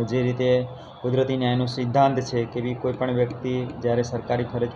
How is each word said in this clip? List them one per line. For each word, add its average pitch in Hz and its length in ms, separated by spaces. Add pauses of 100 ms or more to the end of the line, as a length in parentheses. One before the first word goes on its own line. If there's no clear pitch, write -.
જે 123 140
રીતે 127 440 (360)
કુદરતી 127 340
ન્યાયનો 127 300
સિદ્ધાંત 131 540
છે 123 240
કે 120 160
ભઈ 120 140
કોઈ 127 180
પણ 127 200
વ્યક્તિ 123 520
જ્યારે 120 380
સરકારી 123 420
ફરજ 120 320